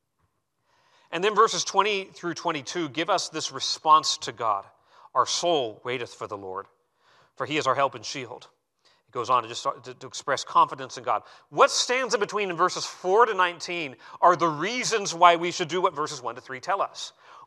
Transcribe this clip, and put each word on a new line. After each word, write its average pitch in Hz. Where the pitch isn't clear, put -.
And 170
then 214
verses 196
twenty 196
through 170
twenty-two 160
give 156
us 180
this 156
response 151
to 139
God. 107
"Our 123
soul 139
waiteth 123
for 113
the 104
Lord, 95
for 131
he 151
is 131
our 131
help 139
and 110
shield." 120
He -
goes 120
on 123
to 113
just 117
start 131
to, 127
to 131
express -
confidence 139
in 120
God. 110
What 160
stands 247
in 226
between 202
in 170
verses 170
four 202
to 220
nineteen 170
are 175
the 165
reasons 196
why 175
we 170
should 160
do 180
what 180
verses 143
one 117
to 123
three 127
tell 185
us. -